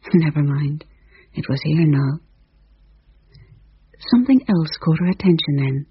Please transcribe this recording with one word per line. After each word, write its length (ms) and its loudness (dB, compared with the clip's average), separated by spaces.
Never 280 2
mind. 420 -4
It 140 -8
was 160 -4
here 220 0
now. 340 0
Something 380 4
else 220 0
caught 180 2
her 100 0
attention 460 0
then. 340 -2